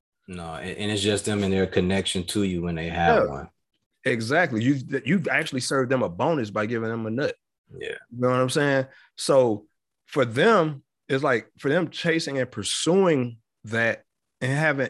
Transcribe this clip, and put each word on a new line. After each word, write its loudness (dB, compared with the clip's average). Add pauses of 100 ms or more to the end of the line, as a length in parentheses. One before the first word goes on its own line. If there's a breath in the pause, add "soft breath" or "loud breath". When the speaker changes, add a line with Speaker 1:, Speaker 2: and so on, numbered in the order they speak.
(280)
Speaker 1:
No, -12
and, -10
and -4
it's -2
just 2
them 0
and 2
their 2
connection 0
to -2
you -2
when -4
they -6
have 4
Speaker 2:
Yeah. 0
Speaker 1:
one. -10 (540)
Speaker 2:
Exactly. 0
You've, 2 (200)
you've 0
actually -2
served 0
them 0
a 0
bonus -2
by -2
giving -4
them -6
a -4
nut. -2 (420)
Speaker 1:
Yeah. -10 (160)
Speaker 2:
You -10
know 2
what 2
I'm 2
saying? 2 (300 soft breath)
So 2 (400)
for 0
them, 2 (260)
it's -2
like, 0 (100)
for -2
them 2
chasing -2
and -2
pursuing 2 (260)
that 0 (380)
and 0
having, 0